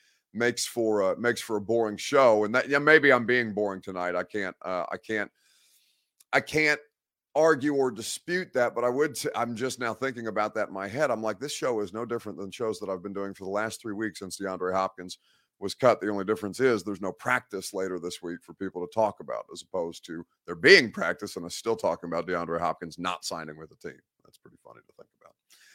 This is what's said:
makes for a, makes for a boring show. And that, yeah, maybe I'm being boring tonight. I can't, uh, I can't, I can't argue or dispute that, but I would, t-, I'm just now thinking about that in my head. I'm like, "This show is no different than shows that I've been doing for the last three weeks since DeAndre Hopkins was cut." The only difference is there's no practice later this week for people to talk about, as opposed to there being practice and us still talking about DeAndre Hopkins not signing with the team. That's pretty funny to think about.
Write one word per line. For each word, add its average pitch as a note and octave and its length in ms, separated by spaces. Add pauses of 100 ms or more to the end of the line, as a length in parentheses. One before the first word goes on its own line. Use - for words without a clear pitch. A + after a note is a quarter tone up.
(340)
makes A#2+ 320
for G#2 460
a, D#2 60
makes A#2 240
for A2 160
a G2+ 40
boring G#2+ 360
show. A#2 480
And A2 100
that, C3 120
yeah, C#3+ 120
maybe D3 340
I'm A#2 120
being A#2 280
boring G2 280
tonight. F2+ 340
I F2+ 80
can't, F#2+ 400
uh, F2+ 280
I F#2 60
can't, G#2+ 320 (1040)
I C#3 60
can't D3 400 (560)
argue D3 400
or C3+ 140
dispute E3 640
that, A#2+ 220
but A#2+ 80
I B2 60
would, C#3 260
t-, - 200
I'm A#2 200
just A#2+ 240
now A2+ 140
thinking A#2+ 340
about G#2 280
that G#2+ 120
in F2+ 60
my G2 140
head. C3+ 220
I'm A2 120
like, G#2+ 180
"This C#3+ 140
show B2+ 260
is G2 140
no A2+ 120
different A2 320
than F#2+ 140
shows A2 280
that G2+ 100
I've F#2 140
been G2+ 100
doing G2 200
for F#2+ 120
the F#2+ 60
last G#2+ 300
three G#2+ 120
weeks G#2 260
since F#2+ 200
DeAndre F#2 340
Hopkins F#2 460 (400)
was G2 160
cut." A#2+ 260
The G#2 80
only G2+ 160
difference G#2 340
is A#2+ 240
there's F#2+ 180
no F#2+ 100
practice A#2+ 600
later F#2+ 260
this F2 220
week F2 220
for D#2 120
people F2+ 300
to - 80
talk A2 260
about, A#1+ 340
as E2 80
opposed E2+ 460
to E2 180 (220)
there F2 80
being B2+ 360
practice F2+ 440
and F2 100
us E2+ 100
still A2+ 200
talking F2 340
about E2+ 180
DeAndre E2+ 320
Hopkins E2 380
not F2+ 260
signing D#2 340
with D#2+ 120
the - 200
team. - 100 (260)
That's - 120
pretty - 260
funny A#1 180
to - 160
think - 120 (120)
about. - 140 (400)